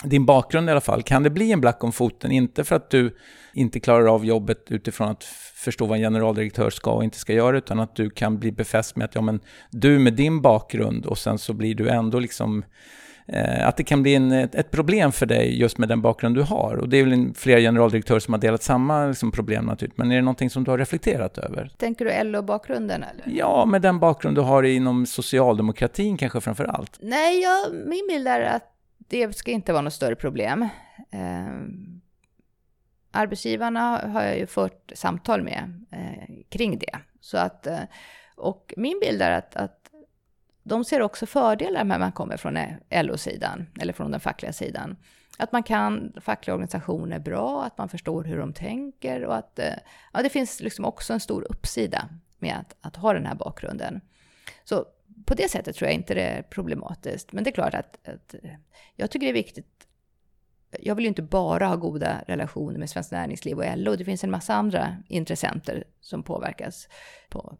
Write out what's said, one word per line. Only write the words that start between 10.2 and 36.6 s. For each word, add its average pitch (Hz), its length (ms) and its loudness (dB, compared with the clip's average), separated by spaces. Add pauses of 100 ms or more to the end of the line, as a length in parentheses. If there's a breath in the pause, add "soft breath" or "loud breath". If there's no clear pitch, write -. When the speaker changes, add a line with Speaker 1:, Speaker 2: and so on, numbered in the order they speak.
Speaker 1:
bakgrund, 110 640 4
och 107 120 -2
sen 107 200 0
så - 140 -6
blir 107 220 0
du 110 140 2
ändå 117 300 4
liksom, 110 460 -2 (640 loud breath)
eh, - 420 2
att 120 80 2
det - 80 0
kan 143 180 4
bli 139 120 6
en, 131 180 6
ett, 131 220 2
ett - 160 0
problem 160 420 4
för 127 140 0
dig 117 340 2
just 117 180 2
med 113 100 2
den 117 140 2
bakgrund 117 320 2
du 135 80 4
har. 143 340 0
Och 123 120 -2
det 127 80 4
är 135 80 8
väl 131 80 4
en, 123 220 2
flera 123 260 6
generaldirektörer 113 600 6
som 113 140 -2
har 104 60 2
delat 110 220 2
samma 143 440 2
liksom 123 260 -2
problem 110 320 -2
naturligt. 113 320 -4
Men 123 160 2
är 127 40 4
det 127 60 4
någonting 127 280 2
som 131 140 -2
du 131 60 0
har 127 80 2
reflekterat 135 600 -2
över? - 400 -8
Speaker 2:
Tänker 233 260 -2
du 220 60 0
L 214 260 0
O-bakgrunden 208 680 -4
eller? - 360 -8
Speaker 1:
Ja, - 260 4
med 196 180 4
den 180 180 6
bakgrund 156 360 4
du 147 40 4
har 135 220 6
inom 127 440 4
socialdemokratin 123 1120 2
kanske 123 240 -2
framför 120 240 -2
allt. - 360 -6
Speaker 2:
Nej, 311 420 2
jag, 370 320 2 (120)
min 359 220 -4
bild 285 200 0
är 247 120 2
att 233 300 -2 (280)
det 226 380 -2
ska - 140 -8
inte 214 220 -2
vara 151 100 2
något 147 100 -4
större 117 240 -2
problem. 120 460 -2 (500 loud breath)
Eh, 90 360 -8 (1600)
arbetsgivarna 226 1000 -2
har 214 100 0
jag 202 160 0
ju 190 80 -6
fört - 480 -6
samtal 180 480 -2
med, 180 500 -10
eh, - 420 -14 (140)
kring 208 300 -4